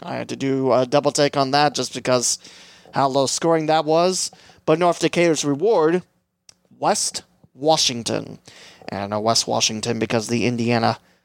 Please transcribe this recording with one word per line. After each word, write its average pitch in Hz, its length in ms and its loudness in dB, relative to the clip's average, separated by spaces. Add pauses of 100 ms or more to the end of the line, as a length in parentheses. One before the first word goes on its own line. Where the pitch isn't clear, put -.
I - 120 -10
had 120 160 -8
to 139 60 -6
do 131 360 0
a 127 140 4
double 143 260 2
take 143 240 0
on 135 160 0
that 147 200 2
just 127 220 -6
because 123 460 0 (540)
how 139 120 2
low 135 200 0
scoring 160 400 0
that 156 180 2
was. 175 480 0 (340)
But 160 140 2
North 175 180 2
Decatur's 165 460 2
reward, 165 580 2 (760)
West - 460 -2 (320)
Washington. 127 840 -2 (480)
And 98 120 -6
I 101 60 -6
know 104 140 -4
West 110 260 2
Washington 113 540 -2
because 110 260 0
the 120 180 -2
Indiana 117 540 0 (260)